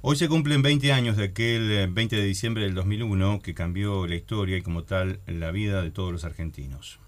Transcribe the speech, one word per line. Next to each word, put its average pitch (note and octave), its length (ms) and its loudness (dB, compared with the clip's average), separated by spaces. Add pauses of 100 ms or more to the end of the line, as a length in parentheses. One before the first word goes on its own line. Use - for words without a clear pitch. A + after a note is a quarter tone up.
Hoy C#3+ 140 2
se E3 120 2
cumplen D3 320 4
veinte C#3+ 320 4
años A#2+ 240 2
de G#2+ 60 2
aquel, A2 480 0
eh, G2+ 180 2
veinte A2 280 0
de G#2 80 2
diciembre G#2+ 400 0
del F#2+ 100 0
dos F2+ 100 -2
mil G#2+ 200 0
uno G2 360 2
que E2 140 -8
cambió F#2 540 -2
la F2 80 -2
historia F#2+ 400 -2
y, F2+ 60 -2
como E2+ 200 -4
tal, F#2+ 460 -2
la E2 240 -4
vida G2+ 300 0
de D#2+ 100 -4
todos F#2 180 -4
los E2+ 140 -6
argentinos. C#2+ 840 -8